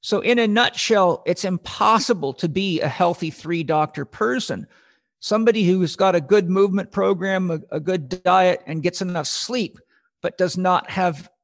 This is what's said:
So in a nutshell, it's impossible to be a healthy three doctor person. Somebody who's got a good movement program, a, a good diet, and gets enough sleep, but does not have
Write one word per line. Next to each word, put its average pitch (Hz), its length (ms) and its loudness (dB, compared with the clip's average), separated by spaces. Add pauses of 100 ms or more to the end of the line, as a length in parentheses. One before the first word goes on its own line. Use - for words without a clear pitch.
So - 180 -2
in 240 200 0
a 226 80 2
nutshell, 208 760 2
it's 175 200 -2
impossible 185 880 0
to 165 160 -4
be 185 320 -2
a 143 80 -2
healthy 175 400 0
three 165 340 -6
doctor 151 400 -2
person. - 640 -4 (540)
Somebody 220 420 2
who's 180 320 2
got 190 200 2
a 170 60 2
good 185 280 2
movement 196 420 2
program, 190 580 0
a, 160 120 -4 (100)
a 170 80 -4
good 180 440 -4
diet, 185 440 4
and 156 160 -6
gets 175 180 -2
enough 180 260 -6
sleep, - 520 -6 (420)
but - 160 -6
does 180 200 0
not 185 320 0
have 175 400 -4 (140)